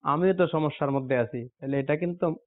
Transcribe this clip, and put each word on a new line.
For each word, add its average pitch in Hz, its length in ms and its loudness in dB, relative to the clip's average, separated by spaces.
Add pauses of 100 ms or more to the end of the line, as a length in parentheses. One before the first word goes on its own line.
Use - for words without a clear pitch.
আমিও 170 320 2
তো 180 120 4
সমস্যার 151 440 0
মধ্যে 135 260 0
আছি", 120 320 -2
তাহলে 139 320 -4
এটা 139 160 0
কিন্তু 175 400 -2 (100)